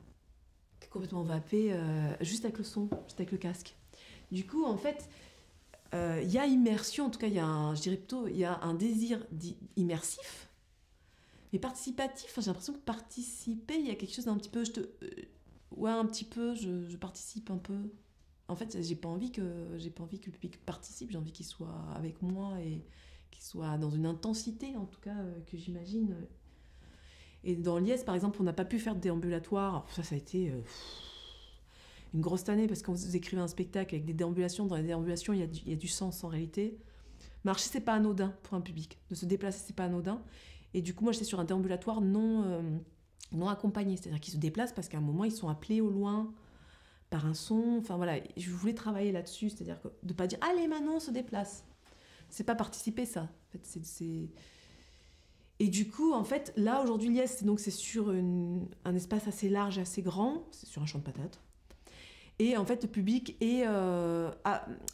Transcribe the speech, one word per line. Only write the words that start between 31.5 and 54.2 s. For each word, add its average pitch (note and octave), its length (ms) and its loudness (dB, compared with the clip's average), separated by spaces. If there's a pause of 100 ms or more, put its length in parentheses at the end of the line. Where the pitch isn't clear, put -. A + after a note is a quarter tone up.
une D#3+ 80 2
grosse F3+ 260 0
année G#3+ 200 4
parce G#3 160 -2
qu'on F3+ 120 0
écrivait F3+ 460 0
un F3 60 2
spectacle F3+ 480 -2
avec D3+ 100 -2
des E3 80 -2
déambulations. F3 540 2
Dans F3+ 80 0
les D#3 80 2
déambulations, E3+ 500 0
il G3 60 4
y F3 40 2
a E3 40 0
du, D#3+ 180 -6
il - 60 -2
y - 20 0
a D#3+ 40 0
du F3 100 -4
sens F#3 360 -2
en F3 40 -6
réalité. E3 500 -2 (680)
Marcher, G3 260 2
c'est C4 100 0
pas A3+ 140 4
anodin G3+ 480 4
pour - 100 -6
un F#3 80 2
public. D#3+ 380 -8 (100)
De F3+ 60 -4
se F3+ 100 -4
déplacer, G3 400 0
c'est - 100 -12
pas F#3 100 0
anodin. F3+ 360 0 (540)
Et F3+ 80 2
du F3 100 -4
coup, G#3+ 100 0
moi, A3+ 100 6
j'étais A3 120 -2
sur F#3 140 -2
un E3+ 60 2
déambulatoire F#3 540 0
non, G#3+ 440 6
euh, F3+ 180 0 (720)
non F3 180 2
accompagné. G3+ 480 2
C'est-à-dire E3 220 -4
qu'ils - 140 -8
se D3+ 60 0
déplacent G3+ 340 0
parce E3+ 140 -6
qu'à D#3 120 -4
un - 20 2
moment, D3+ 220 2
ils A3 80 2
sont G3+ 180 -2
appelés G#3+ 320 2
au G#3+ 80 4
loin G3+ 420 2 (800)
par D#3 160 2
un D#3+ 80 2
son. A#3 420 2
Enfin, G#3+ 200 -2
voilà, F3 220 2 (160)
je F3+ 140 -6
voulais F3+ 240 0
travailler G#3 380 0
là-dessus. F3+ 380 -2
C'est-à-dire E3+ 320 -6
que - 80 -8 (120)
de F#3 120 -4
pas F3+ 120 2
dire « - 160 -2
Allez, E4+ 260 4
Manon, D#4 280 2
on D#4+ 40 2
se D#4 120 -4
déplace ». A3+ 520 -2 (640)
C'est - 140 -6
pas A#3 120 2
participer, A3+ 500 -2
ça. F3+ 160 -4
En - 300 -10
fait, E3+ 120 -12
c'est, E3 220 -10
c'est, E3 440 -6 (1300)